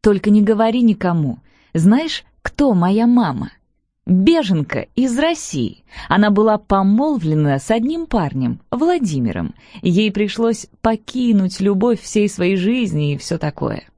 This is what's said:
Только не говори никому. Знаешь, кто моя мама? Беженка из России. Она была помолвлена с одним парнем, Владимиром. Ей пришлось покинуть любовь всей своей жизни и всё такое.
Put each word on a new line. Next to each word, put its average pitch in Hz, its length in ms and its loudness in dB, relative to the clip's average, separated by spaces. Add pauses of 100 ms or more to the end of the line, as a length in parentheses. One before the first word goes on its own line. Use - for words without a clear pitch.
Только 208 280 2
не 208 120 6
говори 226 400 2
никому. 170 580 0 (340)
Знаешь, 226 500 2 (180)
кто 277 320 0
моя 190 320 2
мама? 226 460 0 (540)
Беженка 185 920 0
из 247 240 0
России. 294 640 -4 (240)
Она 202 220 2
была 214 280 2
помолвлена 196 1000 0
с - 120 -12
одним 285 340 -2
парнем, 131 560 -4 (100)
Владимиром. 175 840 -2 (260)
Ей 196 300 2
пришлось 214 560 -2 (140)
покинуть 220 760 0
любовь 202 400 0
всей 208 300 -2
своей 180 260 -2
жизни 180 580 -2
и 143 40 -6
всё 165 200 -6
такое. 143 460 -6 (140)